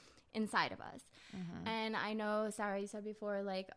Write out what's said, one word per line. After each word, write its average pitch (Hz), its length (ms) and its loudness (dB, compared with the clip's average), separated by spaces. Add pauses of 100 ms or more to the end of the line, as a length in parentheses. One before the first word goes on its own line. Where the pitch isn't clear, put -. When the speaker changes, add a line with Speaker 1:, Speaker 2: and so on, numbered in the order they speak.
(340)
Speaker 1:
inside 202 400 4
of - 80 -8
us. - 240 -12 (280)
Speaker 2:
Mm-hmm. 175 320 -6
Speaker 1:
And 220 300 2
I 202 160 2
know, 214 380 2
Sarah, 202 280 0
you 202 100 0
said 208 180 -8
before, 208 360 -2
like, 190 360 -2